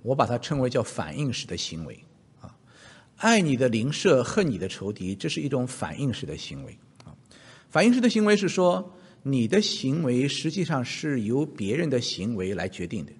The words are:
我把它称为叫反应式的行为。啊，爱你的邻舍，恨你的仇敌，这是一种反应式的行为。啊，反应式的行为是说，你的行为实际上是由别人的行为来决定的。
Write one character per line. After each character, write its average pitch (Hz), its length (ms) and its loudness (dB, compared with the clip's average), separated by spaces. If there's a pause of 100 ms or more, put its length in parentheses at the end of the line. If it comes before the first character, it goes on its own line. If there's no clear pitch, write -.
我 123 120 0
把 135 120 4
它 120 100 0
称 139 240 -2
为 127 80 2
叫 123 140 0
反 78 360 -6
应 143 140 -2
式 - 140 -8
的 87 100 -8
行 80 300 -8
为。 - 180 -16 (380)
啊， - 120 -18 (640)
爱 220 240 4
你 147 160 4
的 123 140 4
邻 117 200 0
舍， 147 320 4
恨 175 280 2
你 110 80 -2
的 95 100 -4
仇 98 240 -6
敌， 95 220 -6
这 95 120 -8
是 156 140 -4
一 147 80 -4
种 127 180 0
反 82 320 -8
应 131 140 -2
式 - 140 -6
的 76 100 -8
行 69 300 -12
为。 - 120 -20 (280)
啊， - 100 -18 (540)
反 170 160 4
应 240 80 8
式 262 40 4
的 240 120 6
行 214 160 2
为 208 100 6
是 202 100 0
说， 180 480 2 (280)
你 131 260 2
的 196 140 4
行 147 400 -2
为 127 260 2
实 160 220 -4
际 180 120 -4
上 143 220 -2
是 139 380 -4
由 127 240 0
别 113 320 -4
人 170 100 -2
的 131 100 0
行 117 360 -4
为 95 200 -4
来 90 140 -4
决 90 180 -8
定 85 200 -8
的。 - 140 -20